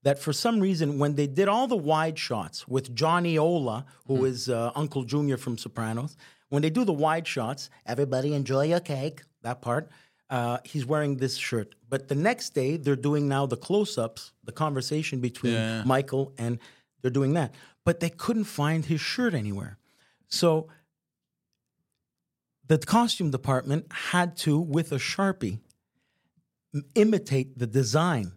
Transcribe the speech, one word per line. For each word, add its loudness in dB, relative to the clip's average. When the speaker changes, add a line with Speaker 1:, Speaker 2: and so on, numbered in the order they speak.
Speaker 1:
That 4
for -2
some 2
reason, 2
when 2
they 2
did 2
all 2
the 2
wide 0
shots -6
with -2
Johnny 2
Ola, 2
who 2
Speaker 2:
Mm-hmm. 4
Speaker 1:
is, -2
uh, 0
Uncle -2
Junior 0
from -6
Sopranos, -6
when 2
they 2
do 2
the 2
wide 0
shots, -6
"Everybody 0
enjoy 0
your 2
cake," -6
that -6
part, -2
uh, -2
he's -6
wearing 0
this -2
shirt. -4
But -4
the -2
next 0
day, 0
they're 2
doing 0
now 2
the -2
close-ups, -2
the -16
conversation -2
between -2
Speaker 2:
Yeah. -2
Speaker 1:
Michael 0
and -4
they're 0
doing 2
that. 0
But 2
they -2
couldn't -2
find 0
his -2
shirt 0
anywhere. -4
So 2
the 6
costume 2
department 0
had 0
to, 2
with -2
a -2
Sharpie, -2
m-, -4
imitate 2
the -2
design 2